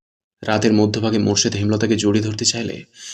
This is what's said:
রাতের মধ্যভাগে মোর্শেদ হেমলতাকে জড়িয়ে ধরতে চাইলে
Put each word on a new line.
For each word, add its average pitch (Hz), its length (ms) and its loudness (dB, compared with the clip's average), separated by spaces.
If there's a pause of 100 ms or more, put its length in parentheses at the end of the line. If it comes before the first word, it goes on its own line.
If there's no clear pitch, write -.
(440)
রাতের 107 300 2
মধ্যভাগে 107 440 2
মোর্শেদ 104 360 0
হেমলতাকে 104 420 0
জড়িয়ে 104 300 2
ধরতে 107 200 -6
চাইলে - 380 -4 (300)